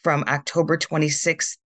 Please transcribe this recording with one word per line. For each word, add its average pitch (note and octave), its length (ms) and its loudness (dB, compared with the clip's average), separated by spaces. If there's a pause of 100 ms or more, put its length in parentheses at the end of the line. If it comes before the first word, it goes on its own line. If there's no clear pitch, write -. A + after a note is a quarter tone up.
from D3+ 260 2
October D#3 500 0
twenty-sixth D#3 880 -2